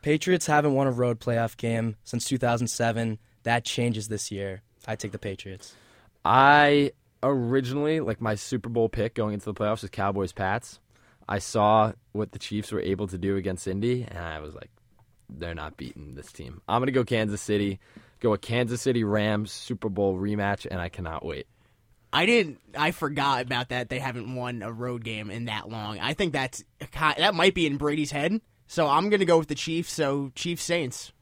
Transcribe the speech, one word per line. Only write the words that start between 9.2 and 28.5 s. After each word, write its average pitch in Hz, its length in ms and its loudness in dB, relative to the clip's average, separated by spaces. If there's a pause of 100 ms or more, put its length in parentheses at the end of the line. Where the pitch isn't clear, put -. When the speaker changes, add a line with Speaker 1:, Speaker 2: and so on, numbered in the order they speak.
Speaker 2:
into 104 120 -6
the 104 80 -6
playoffs 107 280 -2
was 98 80 -10
Cowboys-Pats. 98 920 -2 (480)
I 101 100 -2
saw 107 540 4 (200)
what 107 200 -4
the - 60 -12
Chiefs - 340 -6
were 104 80 0
able 98 280 -2
to 87 100 -8
do 98 180 0
against 92 300 -4
Indy, 120 420 -2
and 87 100 -12
I 80 220 -8
was 76 140 -14
like, - 160 -18 (600)
"They're 82 240 -8
not 78 220 -10
beating 69 400 -14
this - 160 -18
team." - 360 -14
I'm 117 140 2
gonna 135 100 0
go 127 120 4
Kansas 107 360 0
City, 101 400 0 (400)
go 110 140 4
a 98 40 -2
Kansas 120 440 -2
City 120 220 2
Rams 104 460 2
Super - 380 -6
Bowl 98 300 2
rematch, 101 520 0
and 92 120 -4
I 85 80 -6
cannot 80 340 -8
wait. 71 220 -8 (680)
Speaker 3:
I 165 140 2
didn't. 208 340 2 (160)
I 151 140 2
forgot 143 520 0
about 123 280 -4
that. 123 180 -4
They 127 120 -4
haven't 123 340 -8
won 123 280 -6
a 110 80 -8
road 120 320 -6
game 107 280 -8
in 117 160 -6
that 107 240 -6
long. 107 280 -8
I 110 140 -2
think 165 220 -2
that's 135 280 -4 (200)
a - 40 -10
ki-, 151 360 0
that 196 120 4
might 180 200 4
be 170 120 2
in 143 120 0
Brady's 147 320 0
head. 160 320 -2 (240)